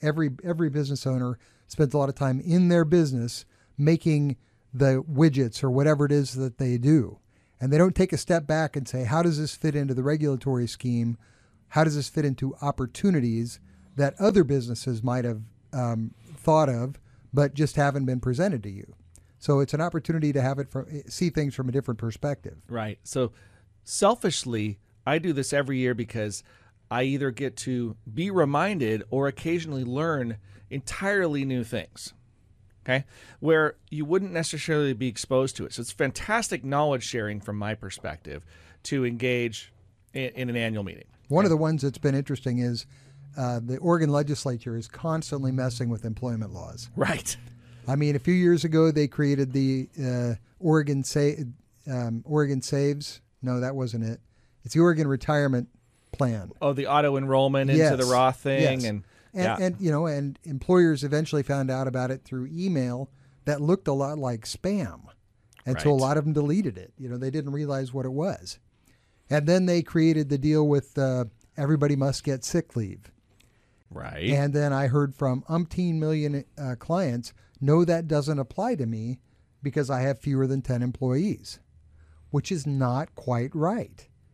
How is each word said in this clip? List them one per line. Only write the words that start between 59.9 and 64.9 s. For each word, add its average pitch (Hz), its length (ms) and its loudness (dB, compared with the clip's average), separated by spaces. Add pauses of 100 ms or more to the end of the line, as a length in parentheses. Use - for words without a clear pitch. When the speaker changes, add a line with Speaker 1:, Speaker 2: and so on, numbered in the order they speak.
Speaker 1:
know, 151 160 0
and 143 380 -4
employers 160 600 4
eventually 147 380 0
found 135 280 -2
out 131 180 -2
about 127 220 -2
it 135 140 -8
through 131 280 -8
email 135 580 -2 (340)
that 147 160 -2
looked 170 280 2
a 143 40 2
lot 139 260 -2
like 123 260 -4
spam. 180 580 -4 (640)